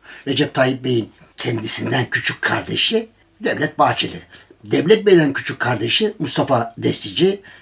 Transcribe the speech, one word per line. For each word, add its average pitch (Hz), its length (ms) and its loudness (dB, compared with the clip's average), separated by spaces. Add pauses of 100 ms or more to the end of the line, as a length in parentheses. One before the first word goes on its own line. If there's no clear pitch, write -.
(280)
Recep 139 260 -2
Tayyip 131 300 0
Bey'in 120 280 -2 (260)
kendisinden 113 720 -2
küçük - 320 -2
kardeşi - 680 -2 (340)
Devlet - 360 -2
Bahçeli. 123 420 0 (420)
Devlet 143 420 2
Bey'den 165 280 6
küçük - 260 -6
kardeşi 120 600 -2
Mustafa 135 580 0
Destici. 156 640 0 (200)